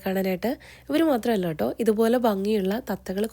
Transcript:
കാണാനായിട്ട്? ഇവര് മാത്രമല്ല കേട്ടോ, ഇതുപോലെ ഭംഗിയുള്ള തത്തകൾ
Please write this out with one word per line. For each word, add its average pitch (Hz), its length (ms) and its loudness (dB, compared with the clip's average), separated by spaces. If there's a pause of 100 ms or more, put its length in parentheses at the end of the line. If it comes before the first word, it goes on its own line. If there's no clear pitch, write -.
കാണാനായിട്ട്? 190 460 -2 (380)
ഇവര് 311 220 2
മാത്രമല്ല 214 400 0
കേട്ടോ, 156 180 -2 (140)
ഇതുപോലെ 226 340 4 (100)
ഭംഗിയുള്ള 196 460 0 (160)
തത്തകൾ 196 340 -4 (100)